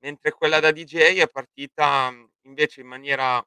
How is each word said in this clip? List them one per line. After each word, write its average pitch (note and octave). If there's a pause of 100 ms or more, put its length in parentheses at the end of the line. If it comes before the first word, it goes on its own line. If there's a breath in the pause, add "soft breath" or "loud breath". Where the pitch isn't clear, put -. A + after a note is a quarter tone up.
Mentre D3
quella D#3
da D#3
D D#3
J D3 (220)
è E3
partita, C#3
mhmm, A#2+ (140)
invece C3+
in B2
maniera C3